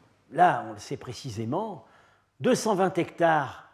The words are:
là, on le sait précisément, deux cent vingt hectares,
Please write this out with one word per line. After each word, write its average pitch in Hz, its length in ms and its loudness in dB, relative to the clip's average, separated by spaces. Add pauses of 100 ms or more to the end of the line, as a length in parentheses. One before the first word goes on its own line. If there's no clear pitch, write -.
(300)
là, 143 380 4
on 110 60 -12
le 107 40 -14
sait - 180 -10
précisément, 131 880 -8 (540)
deux 240 160 4
cent 220 220 0
vingt 185 200 2
hectares, 156 760 0